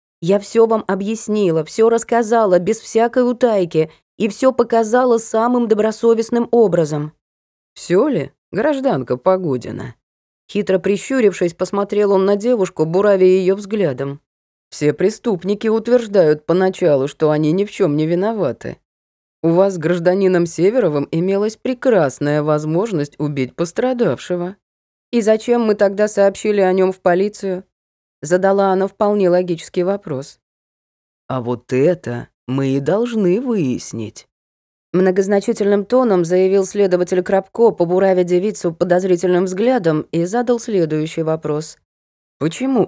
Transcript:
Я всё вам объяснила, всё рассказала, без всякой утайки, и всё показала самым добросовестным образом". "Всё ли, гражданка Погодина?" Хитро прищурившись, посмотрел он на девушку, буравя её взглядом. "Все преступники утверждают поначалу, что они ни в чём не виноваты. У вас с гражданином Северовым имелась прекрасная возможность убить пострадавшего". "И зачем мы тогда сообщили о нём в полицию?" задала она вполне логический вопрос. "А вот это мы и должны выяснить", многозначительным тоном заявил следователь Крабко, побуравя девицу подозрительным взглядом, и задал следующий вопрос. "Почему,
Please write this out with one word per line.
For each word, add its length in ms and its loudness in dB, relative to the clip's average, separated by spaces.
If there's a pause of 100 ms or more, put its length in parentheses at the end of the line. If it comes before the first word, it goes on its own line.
(220)
Я 180 2
всё 260 2
вам 220 0
объяснила, 800 -2
всё 240 2
рассказала, 680 2
без 200 0
всякой 500 0
утайки, 640 0 (260)
и 120 -2
всё 240 2
показала 640 2
самым 500 0
добросовестным 840 0
образом". 600 2 (600)
"Всё 340 0
ли, 240 -2 (220)
гражданка 640 0
Погодина?" 760 -4 (540)
Хитро 300 0
прищурившись, 760 0
посмотрел 600 0
он 120 4
на 120 2
девушку, 480 0
буравя 400 2
её 300 4
взглядом. 640 -4 (480)
"Все 240 -2
преступники 760 -2
утверждают 760 2
поначалу, 640 2
что 240 0
они 200 2
ни 140 0
в 60 -8
чём 240 0
не 120 0
виноваты. 720 -2 (640)
У 80 2
вас 260 2
с 20 -8
гражданином 680 2
Северовым 680 0
имелась 440 -2
прекрасная 880 0
возможность 760 -2
убить 360 -4
пострадавшего". 1000 -4 (540)
"И 100 2
зачем 400 2
мы 140 0
тогда 320 0
сообщили 540 0
о 120 2
нём 180 2
в 80 -14
полицию?" 640 -2 (580)
задала 520 2
она 140 0
вполне 420 0
логический 540 -2
вопрос. 560 -6 (880)
"А 140 -4
вот 300 -6
это 560 0 (200)
мы 280 0
и 40 0
должны 600 0
выяснить", 880 -6 (640)
многозначительным 920 0
тоном 400 2
заявил 400 2
следователь 560 0
Крабко, 500 0
побуравя 520 2
девицу 500 -2
подозрительным 720 0
взглядом, 680 0
и 140 -2
задал 340 -2
следующий 640 -2
вопрос. 560 -4 (600)
"Почему, 500 -2